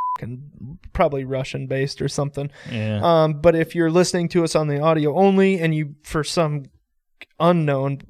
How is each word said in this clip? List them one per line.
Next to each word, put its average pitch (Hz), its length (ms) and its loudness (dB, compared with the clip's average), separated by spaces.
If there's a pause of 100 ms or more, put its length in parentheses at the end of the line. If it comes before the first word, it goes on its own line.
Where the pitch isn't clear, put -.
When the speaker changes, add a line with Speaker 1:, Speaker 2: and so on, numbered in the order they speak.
(180)
Speaker 1:
fucking 131 640 -14 (120)
probably 143 320 -2
Russian-based 135 760 -6
or 143 80 -4
something. 143 420 -6 (180)
Speaker 2:
Yeah. 107 320 -4
Speaker 1:
Um, 156 380 2
but 165 160 4
if 160 180 0
you're 165 180 2
listening 175 380 2
to 170 140 2
us 160 100 -2
on 156 140 2
the 143 140 -2
audio 151 360 2
only 190 420 4
and 160 140 0
you, 156 300 -4
for 151 220 -4
some 147 400 -2 (760)
unknown, 143 680 2